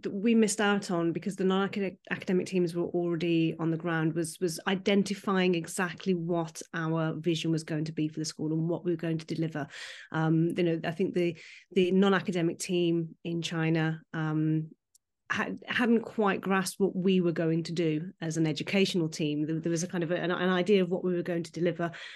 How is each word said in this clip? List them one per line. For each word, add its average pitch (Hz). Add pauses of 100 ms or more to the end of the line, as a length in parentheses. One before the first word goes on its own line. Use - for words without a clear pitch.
that 180
we 202
missed 220
out 202
on 170
because 175
the 190
non-academic 190
teams 175
were 175
already 170
on 165
the 165
ground 160
was, 165
was 165
identifying 190
exactly 170
what 165 (100)
our 160
vision 160
was 160
going 156
to 160
be 156
for 156
the 156
school 156
and 160
what 170
we 175
were 170
going 165
to 160
deliver. 156 (460)
Um, 160
you 185
know, 165
I 165
think 165
the, 175 (360)
the 180
non-academic 185
team 170 (140)
in 170
China, 160 (140)
um, 156 (640)
had, -
hadn't 226
quite 202
grasped 190
what 190
we 185
were 175
going 165
to 170
do 160 (220)
as 160
an 160
educational 165
team. 151
There, 160
there 165
was 170
a 180
kind 175
of 156
a, 175
an, 165
an 180
idea 185
of 175
what 180
we 180
were 175
going 170
to -
deliver, 170 (260)